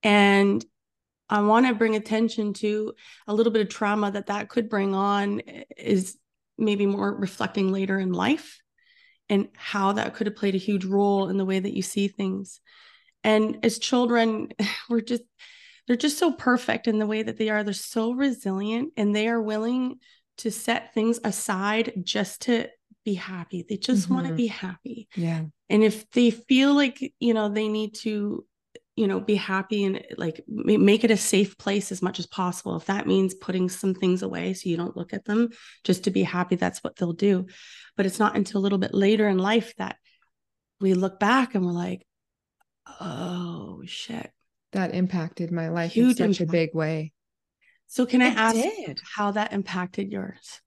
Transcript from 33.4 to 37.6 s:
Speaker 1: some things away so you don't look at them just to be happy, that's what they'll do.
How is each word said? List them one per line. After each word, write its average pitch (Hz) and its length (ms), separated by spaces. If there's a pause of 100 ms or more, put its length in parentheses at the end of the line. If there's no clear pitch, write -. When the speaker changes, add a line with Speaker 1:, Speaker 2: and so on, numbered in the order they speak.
Speaker 1:
some 185 260
things 185 280
away 185 320
so - 140
you 165 80
don't 170 200
look 175 160
at - 120
them 226 260 (340)
just 185 200
to 196 60
be 190 120
happy, 180 340
that's 180 260
what - 140
they'll 170 160
do. 185 340 (500)